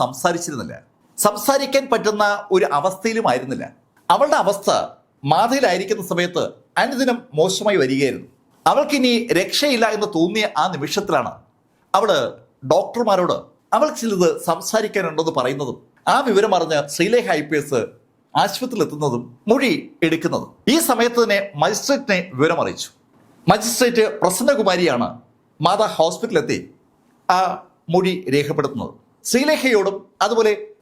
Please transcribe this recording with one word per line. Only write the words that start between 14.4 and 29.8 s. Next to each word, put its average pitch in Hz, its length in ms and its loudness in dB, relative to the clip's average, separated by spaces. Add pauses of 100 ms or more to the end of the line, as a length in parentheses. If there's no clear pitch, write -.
സംസാരിക്കാനുണ്ടെന്ന് 165 880 -2
പറയുന്നതും 135 400 -4 (360)
ആ - 20 4 (120)
വിവരം 208 300 2
അറിഞ്ഞ് 160 220 0 (160)
ശ്രീലേഖ 208 320 2 (100)
ഐ 151 40 -2 (100)
പി 160 80 0
എസ് 135 200 -2 (540)
ആശുപത്രിയിൽ 202 520 -2
എത്തുന്നതും 135 380 -4 (260)
മൊഴി 254 220 4 (340)
എടുക്കുന്നതും. 160 440 -2 (240)
ഈ - 20 4 (140)
സമയത്ത് 240 340 2
തന്നെ 208 160 2 (220)
മജിസ്ട്രേറ്റിനെ 208 560 0 (200)
വിവരം 156 260 2
അറിയിച്ചു. - 260 -6 (640)
മജിസ്ട്രേറ്റ് 233 540 2 (160)
പ്രസന്നകുമാരിയാണ് 180 840 2 (580)
മാതാ 208 220 0 (100)
ഹോസ്പിറ്റലിലെത്തി 160 640 -2 (680)
ആ 180 100 4 (540)
മൊഴി 180 200 2 (220)
രേഖപ്പെടുത്തുന്നത്. 139 580 -2 (360)
ശ്രീലേഖയോടും 247 680 2 (300)